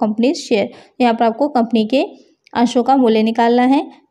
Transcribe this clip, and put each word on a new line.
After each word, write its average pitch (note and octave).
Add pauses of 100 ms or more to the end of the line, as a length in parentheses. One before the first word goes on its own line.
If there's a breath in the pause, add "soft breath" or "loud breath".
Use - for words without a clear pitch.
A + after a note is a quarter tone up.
company's A3+
share। G3+ (340 loud breath)
यहाँ A#3+
पर A#3
आपको A3+
कंपनी A#3
के C4+ (500 loud breath)
अंशों A#3+
का B3+
मूल्य A3+
निकालना A#3
है। C4+ (320 loud breath)